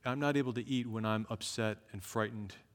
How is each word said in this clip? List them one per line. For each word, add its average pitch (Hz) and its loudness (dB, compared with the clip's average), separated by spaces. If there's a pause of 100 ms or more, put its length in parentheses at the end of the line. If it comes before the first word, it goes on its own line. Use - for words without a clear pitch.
I'm 127 0
not 147 4
able 127 2
to 123 -4
eat 127 2
when 110 -2
I'm 110 2
upset 110 -2 (160)
and 95 -8
frightened 107 -2 (200)